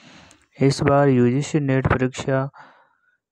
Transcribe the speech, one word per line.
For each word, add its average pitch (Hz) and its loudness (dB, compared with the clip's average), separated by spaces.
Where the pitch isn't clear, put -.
इस 135 2
बार 143 2
यूजीसी 127 0
नेट 131 -2
परीक्षा 131 -2